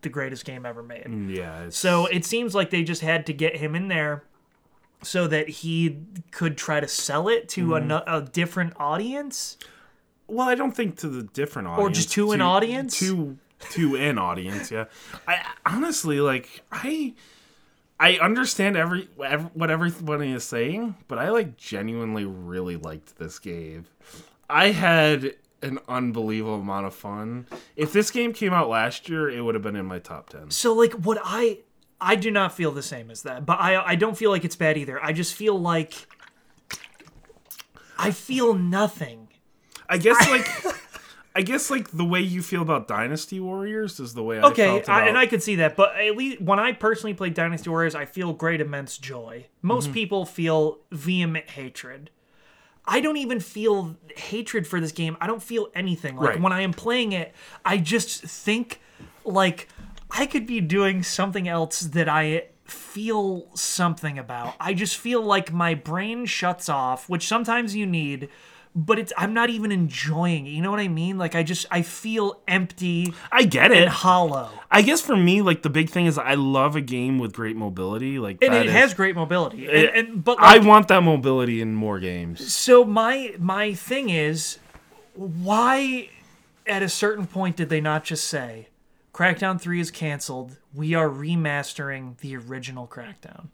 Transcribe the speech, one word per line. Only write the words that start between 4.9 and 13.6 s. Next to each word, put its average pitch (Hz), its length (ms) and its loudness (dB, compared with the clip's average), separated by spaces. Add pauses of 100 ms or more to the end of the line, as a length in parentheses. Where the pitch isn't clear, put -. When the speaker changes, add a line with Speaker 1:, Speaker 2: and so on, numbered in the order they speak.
Speaker 1:
so 180 260 -2
that 151 220 0
he 165 500 -2 (320)
could 160 260 -2
try 151 220 -2
to 147 80 -4
sell 151 400 -2
it 233 220 0
to 175 200 -2
Speaker 2:
Mm-hmm. 151 220 0
Speaker 1:
ano-, 151 160 0
a 160 140 -2
different 170 580 -4
audience. 226 800 -4 (680)
Speaker 2:
Well, 247 200 -2
I 247 80 4
don't 262 200 -2
think 208 240 -4
to 160 100 -6
the 127 140 -8
different 131 460 -6
Speaker 1:
Or 196 200 0
just 165 200 0
Speaker 2:
audience. - 40 -4
Speaker 1:
to 208 200 2
an 202 60 2
Speaker 2:
To, 185 60 4
Speaker 1:
audience? 226 540 0
Speaker 2:
to, 170 380 -2 (340)